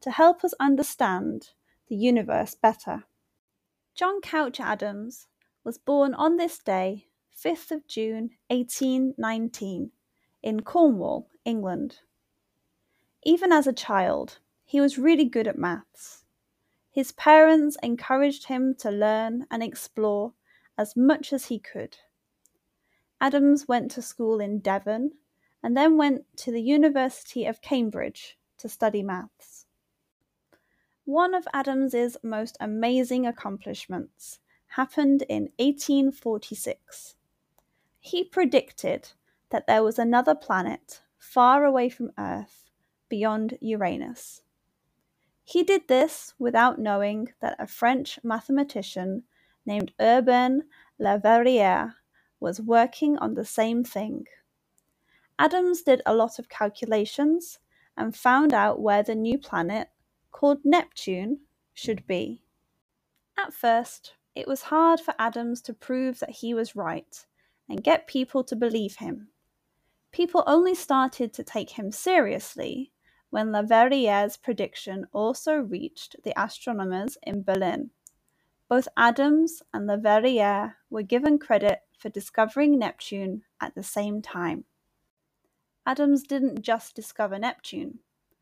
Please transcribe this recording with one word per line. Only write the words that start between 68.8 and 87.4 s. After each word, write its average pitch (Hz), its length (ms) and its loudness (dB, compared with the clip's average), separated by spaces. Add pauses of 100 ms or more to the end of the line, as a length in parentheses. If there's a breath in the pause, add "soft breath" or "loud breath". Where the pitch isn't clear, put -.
him. 214 300 -12 (840)
People 349 340 0
only 349 300 4
started 262 580 -2
to - 80 -12
take 208 280 -8
him 208 200 -10
seriously - 1040 -2 (380)
when 214 200 -2
Leverrier's 220 840 4
prediction 196 720 -8
also 233 460 -2
reached - 640 -8
the - 140 -6
astronomers 196 840 -6
in 196 200 -8
Berlin. 190 460 -2 (800)
Both 247 260 0
Adams 285 680 2 (100)
and 208 160 -6
Leverrier 214 840 2 (160)
were 220 100 -6
given 262 380 2
credit 208 400 2 (180)
for - 140 -12
discovering 262 680 0
Neptune 196 600 -6 (180)
at - 160 -8
the 190 80 -12
same 208 380 -6
time. 175 440 -8 (1200)
Adams 277 380 2
didn't 262 360 -2
just 226 340 -4
discover 208 440 -8
Neptune. - 640 -8 (420)